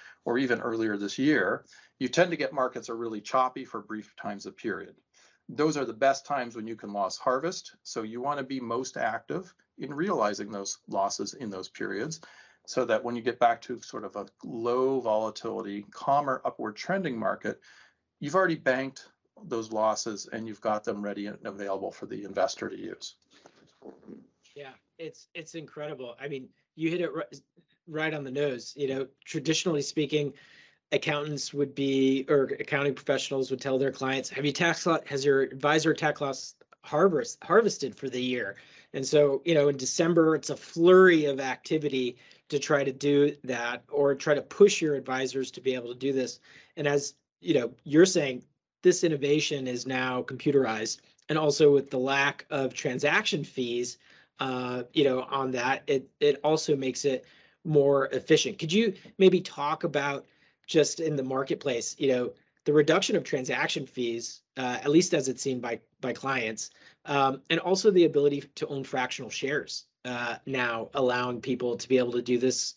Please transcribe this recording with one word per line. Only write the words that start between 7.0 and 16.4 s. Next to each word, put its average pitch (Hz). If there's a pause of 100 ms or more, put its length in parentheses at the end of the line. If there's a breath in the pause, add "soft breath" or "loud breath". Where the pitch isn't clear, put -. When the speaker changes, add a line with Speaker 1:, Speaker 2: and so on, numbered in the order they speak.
Speaker 1:
harvest. 139
So -
you 113
want 143
to 135
be 131
most 120
active 135 (260)
in 139
realizing 110
those 98
losses 101
in 117
those 92
periods, 104 (460 loud breath)
so 127
that 113
when 120
you 117
get 120
back 117
to 117
sort 107
of 95
a 101 (160)
low 127
volatility, 107
calmer 139